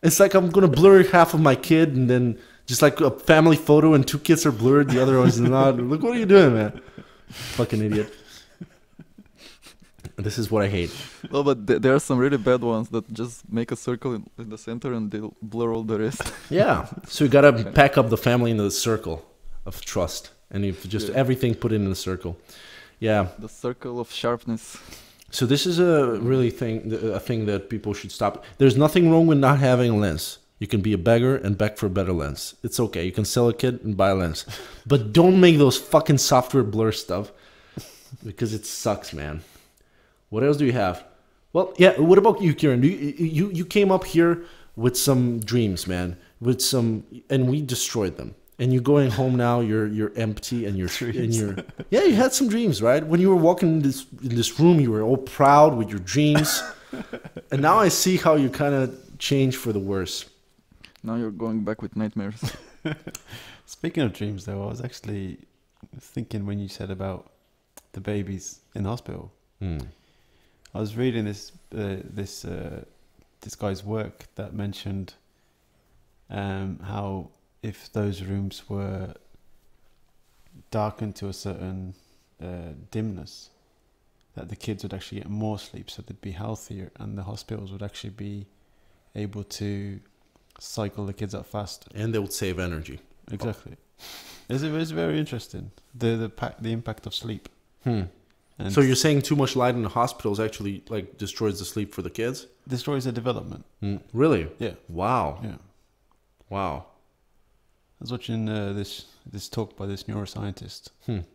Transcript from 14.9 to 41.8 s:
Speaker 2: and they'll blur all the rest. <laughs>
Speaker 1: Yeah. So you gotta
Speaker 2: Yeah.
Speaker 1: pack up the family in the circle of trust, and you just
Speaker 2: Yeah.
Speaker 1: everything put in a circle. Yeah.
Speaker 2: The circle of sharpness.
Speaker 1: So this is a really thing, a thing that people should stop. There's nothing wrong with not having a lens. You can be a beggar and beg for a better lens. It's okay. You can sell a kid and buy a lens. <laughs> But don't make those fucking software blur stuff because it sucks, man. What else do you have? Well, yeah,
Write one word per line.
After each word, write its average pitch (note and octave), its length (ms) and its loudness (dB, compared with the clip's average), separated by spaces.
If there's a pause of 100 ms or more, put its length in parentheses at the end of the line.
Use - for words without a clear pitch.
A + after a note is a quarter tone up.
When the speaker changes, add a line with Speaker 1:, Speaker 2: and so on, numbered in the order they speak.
Speaker 2:
and A2 160 -6
they'll G#2+ 320 -10
blur A2+ 320 -4
all A2+ 80 -4
the A2 160 -4
rest. A2 240 -4 (160)
<laughs> - 120 -16
Speaker 1:
Yeah. E3 360 2 (220)
So - 160 0
you C3 60 4
gotta C#3 220 10 (100)
Speaker 2:
Yeah. G2 100 -6
Speaker 1:
pack C#3+ 260 6
up B2+ 100 4
the A2 80 0
family A#2+ 340 2
in A2+ 60 0
the G2+ 140 0
circle F#2+ 540 -4 (420)
of - 180 -12
trust, - 460 -4 (200)
and G2+ 140 -4
you G2 80 -2
just G2 360 -6
Speaker 2:
Yeah. - 140 -4
Speaker 1:
everything B2+ 320 0
put A2+ 180 -2
in G#2 140 0
a F#2+ 80 -2
circle. F2+ 440 -8 (600)
Yeah. G#2+ 300 0 (100)
Speaker 2:
The A2 100 -14
circle B2 520 -8
of A#2 100 -8
sharpness. - 680 -6 (520)
Speaker 1:
So - 140 -2
this C#3+ 220 0
is F3 140 0
a D3+ 320 4 (180)
really B2+ 200 2
thing, A2+ 420 -6 (200)
a G2 80 -4
thing A2 260 -4
that G2+ 220 -2
people G#2+ 240 -6
should G2+ 200 -10
stop. - 320 -4 (140)
There's C3 180 6
nothing D#3+ 340 6
wrong E3 160 6
with D#3 120 6
not C#3 200 6
having B2+ 320 4
a A2 60 4
lens. F#2 420 -2 (220)
You G#2 60 -6
can G#2+ 140 0
be G#2 140 0
a F#2+ 40 0
beggar A#2 380 4
and G2 220 -2
beg G#2+ 180 0
for A2 100 -4
a G2 40 0
better F#2 240 0
lens. D2 480 -6
It's - 180 -6
okay. G2+ 240 -2
You F#2 80 -4
can G#2 140 -2
sell A#2+ 220 2
a A#2 40 2
kid B2 320 -4
and G#2+ 120 -4
buy F#2+ 140 4
a G2 40 2
lens. F2 320 -2 (200)
<laughs> - 200 -20
But A2+ 260 2
don't F3+ 280 6
make E3+ 180 8
those C#3 180 6
fucking D3+ 420 2
software C3 460 2
blur G#2+ 280 0
stuff G2 400 -8 (920)
because A2 300 -6
it G#2+ 100 -8
sucks, - 480 -6
man. D2+ 300 -10 (880)
What G#2+ 120 -2
else D3 140 2
do D3 80 0
you B2 80 2
have? G2 320 -2 (480)
Well, F3+ 240 0
yeah, - 240 6